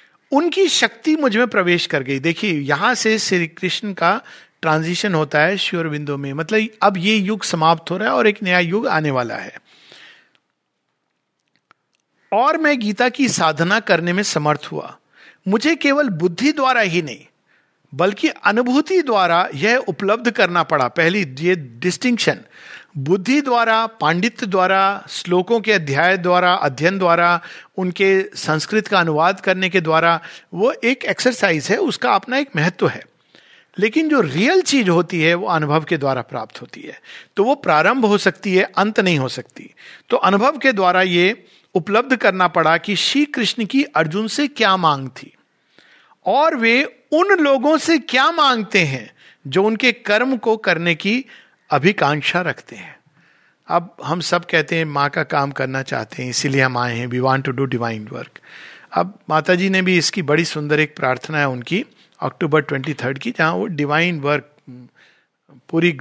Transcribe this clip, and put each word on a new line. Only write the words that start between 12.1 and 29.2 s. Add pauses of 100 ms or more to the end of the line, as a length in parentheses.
और
मैं
गीता
की
साधना
करने
में
समर्थ
हुआ। (500)
मुझे
केवल
बुद्धि
द्वारा
ही
नहीं, (680)
बल्कि
अनुभूति
द्वारा
यह
उपलब्ध
करना
पड़ा।
पहली
ये
डिस्टिंक्शन, (580)
बुद्धि
द्वारा,
पांडित्य
द्वारा,
श्लोकों
के
अध्याय
द्वारा,
अध्ययन
द्वारा, (340)
उनके
संस्कृत
का
अनुवाद